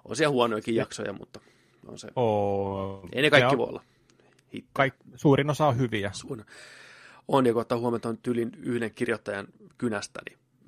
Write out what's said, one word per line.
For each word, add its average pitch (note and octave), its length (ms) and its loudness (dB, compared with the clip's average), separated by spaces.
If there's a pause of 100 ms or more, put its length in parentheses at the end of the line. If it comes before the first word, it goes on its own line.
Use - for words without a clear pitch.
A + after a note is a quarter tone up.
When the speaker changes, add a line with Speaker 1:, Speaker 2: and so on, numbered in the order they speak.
Speaker 1:
On A2 100 -10
siellä D3 160 2
huonojakin A#2 440 0
Speaker 2:
Ja A2 60 2
Speaker 1:
jaksoja, G#2+ 320 -8
mutta - 260 -18 (480)
on - 120 -16
se. - 160 -16
Speaker 2:
Oo. G2 960 -2
Speaker 1:
Ei B2 100 -2
ne D3+ 80 4
kaikki C3+ 200 6
Speaker 2:
Se C#3 40 4
on C3+ 40 2
Speaker 1:
voi A2+ 100 0
olla - 160 -10 (720)
hittejä. - 200 -14
Speaker 2:
kaik-, C3+ 300 0 (120)
suurin C#3+ 340 4
osa D3+ 180 2
on B2 100 4
hyviä. A2 360 -2
Speaker 1:
Suurin. A2+ 320 -12 (840)
On, C3+ 180 4
ja A#2 80 4
kun A#2 80 2
ottaa A#2 160 -2
huomioon, A#2+ 180 0
että A2+ 140 -4
on A2+ 80 -4
tyylin A#2 400 -2
yhden A#2 360 -6
kirjoittajan G#2+ 540 -4 (300)
kynästä, G#2+ 420 -6 (100)
niin - 100 -20 (280)